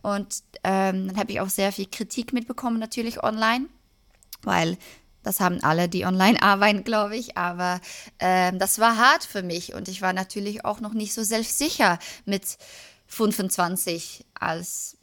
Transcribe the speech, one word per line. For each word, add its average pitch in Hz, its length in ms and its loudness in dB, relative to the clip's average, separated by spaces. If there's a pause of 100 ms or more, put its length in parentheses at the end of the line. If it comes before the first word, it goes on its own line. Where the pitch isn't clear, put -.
Und, 202 400 -4 (200)
ähm, 190 440 0
dann 190 100 -6
habe 202 140 -2
ich - 100 -2
auch 190 80 -2
sehr 196 220 0
viel 190 160 -6
Kritik - 460 -6
mitbekommen, 233 460 -2
natürlich 226 440 -4
online, 220 420 0 (760)
weil 180 340 0 (460)
das 202 160 -4
haben 180 240 2
alle, 170 260 4
die 180 160 -2
online 185 360 4
<laughs> - 20 -
arbeiten, 202 400 4
glaube 214 340 0
ich, - 180 -10
aber, 180 460 -2 (380)
ähm, 185 400 4
das 190 180 0
war 226 200 6
hart 277 260 6
für - 180 -6
mich 175 320 -6
und - 140 -8
ich 190 160 -8
war 185 100 2
natürlich 202 520 -6
auch 214 160 -4
noch 208 120 -6
nicht 214 220 -4
so 226 80 -4
selbstsicher 226 720 2 (280)
mit 196 320 -4 (540)
fünfundzwanzig 180 1120 -2 (160)
als - 640 -6